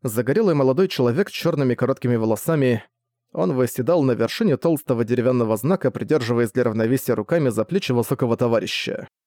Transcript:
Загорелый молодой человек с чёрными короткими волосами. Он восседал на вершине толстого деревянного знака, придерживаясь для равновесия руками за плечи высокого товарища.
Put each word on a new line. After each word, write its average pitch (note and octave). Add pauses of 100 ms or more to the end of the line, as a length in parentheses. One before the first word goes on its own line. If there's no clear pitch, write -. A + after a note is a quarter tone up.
Загорелый C3+
молодой C#3
человек B2+
с -
чёрными C#3+
короткими B2+
волосами. A#2+ (480)
Он F3
восседал C3
на C3
вершине A#2+
толстого C#3
деревянного A#2
знака, C#3
придерживаясь A#2
для B2+
равновесия A#2
руками C3
за A2
плечи F#3
высокого A#2+
товарища. - (200)